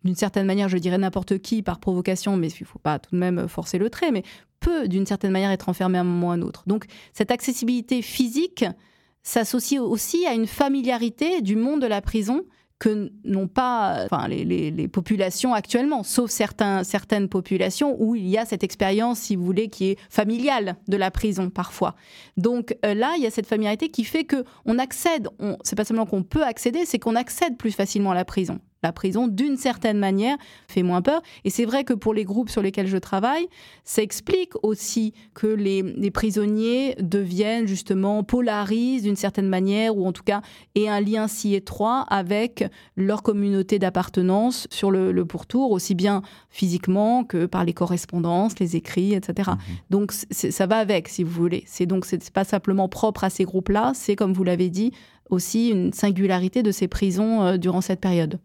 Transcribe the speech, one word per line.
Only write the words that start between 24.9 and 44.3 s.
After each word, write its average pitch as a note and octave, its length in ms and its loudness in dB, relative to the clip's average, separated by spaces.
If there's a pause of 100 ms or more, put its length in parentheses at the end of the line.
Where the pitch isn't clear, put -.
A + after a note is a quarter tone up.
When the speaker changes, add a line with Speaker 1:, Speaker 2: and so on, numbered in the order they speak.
Speaker 1:
on, G3+ 240 -4
c'est - 140 -4
pas G#3+ 80 0
seulement A3+ 220 0
qu'on G3 160 0
peut D4+ 220 2
accéder, B3 420 0
c'est A#3+ 120 -2
qu'on A3+ 180 0
accède B3 420 -2
plus A3 140 -2
facilement G3 400 0
à - 20 2
la F3+ 100 2
prison. F3+ 360 -2 (220)
La A3 100 0
prison, G3+ 360 0
d'une C4 300 0
certaine A#3 400 0
manière, G3+ 400 2 (280)
fait - 160 0
moins F3+ 200 2
peur. D4+ 180 2 (240)
Et G3+ 60 0
c'est A#3 160 0
vrai C4+ 180 0
que C4 80 -2
pour A3 220 0
les A3 100 0
groupes G#3+ 240 -2
sur G#3+ 140 -2
lesquels F#3+ 240 0
je F#3+ 100 0
travaille, A#3+ 500 0 (380)
ça - 160 0
explique F4+ 520 0 (100)
aussi A3 500 0 (220)
que - 120 -2
les, G3+ 360 2
les F#3+ 280 -2
prisonniers A3 880 0
deviennent G3+ 680 0
justement, G3 580 0
polarisent A3+ 800 0
d'une G3+ 140 0
certaine G3 320 0
manière, G3+ 500 2
ou F#3 80 0
en F#3 60 -2
tout - 100 -10
cas G3+ 180 0 (360)
aient G#3 120 2
un G3+ 140 0
lien G#3+ 260 0
si G#3 260 -2
étroit G#3 540 -2
avec G#3 560 0 (320)
leur G3+ 260 0
communauté G3+ 560 2
d'appartenance F#3+ 920 0